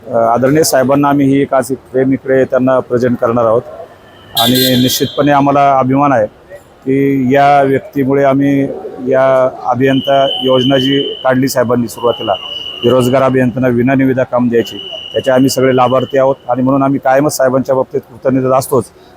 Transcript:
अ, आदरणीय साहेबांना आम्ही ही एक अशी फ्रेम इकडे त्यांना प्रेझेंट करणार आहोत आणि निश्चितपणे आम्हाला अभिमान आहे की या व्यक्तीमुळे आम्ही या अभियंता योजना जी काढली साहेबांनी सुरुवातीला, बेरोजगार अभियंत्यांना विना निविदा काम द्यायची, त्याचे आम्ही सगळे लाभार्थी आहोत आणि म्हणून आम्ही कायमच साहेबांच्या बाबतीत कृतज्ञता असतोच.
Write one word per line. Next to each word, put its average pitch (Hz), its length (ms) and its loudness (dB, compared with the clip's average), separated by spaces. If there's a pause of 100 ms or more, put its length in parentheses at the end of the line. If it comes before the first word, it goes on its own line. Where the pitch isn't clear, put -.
अ, 123 80 -4
आदरणीय 123 460 2
साहेबांना 139 460 2
आम्ही 143 180 2
ही 139 140 2
एक 139 140 -2
अशी 131 200 -2
फ्रेम 131 380 -2
इकडे 131 320 0
त्यांना 127 360 0
प्रेझेंट 120 380 -2
करणार 120 260 0
आहोत 117 180 2 (760)
आणि 127 420 2
निश्चितपणे 143 500 0
आम्हाला 139 460 2
अभिमान 135 340 0
आहे 110 140 0 (580)
की 135 500 0
या 143 280 4
व्यक्तीमुळे 135 640 0
आम्ही 139 400 2 (440)
या 131 420 2 (140)
अभियंता 135 600 0 (160)
योजना 131 360 2
जी 139 360 -2 (100)
काढली 131 240 0
साहेबांनी 123 400 -2
सुरुवातीला, 113 460 -2 (500)
बेरोजगार 123 380 2
अभियंत्यांना 131 460 0
विना 123 260 0
निविदा 131 280 0
काम 123 260 -2
द्यायची, 113 300 -2 (340)
त्याचे 113 180 -2
आम्ही 131 180 4
सगळे 127 280 0
लाभार्थी 127 420 0
आहोत 135 180 2 (120)
आणि 120 140 -2
म्हणून 135 200 0
आम्ही 135 220 0
कायमच 139 320 0
साहेबांच्या 131 380 0
बाबतीत 131 260 -4
कृतज्ञता 127 560 -2
असतोच. 135 280 0 (320)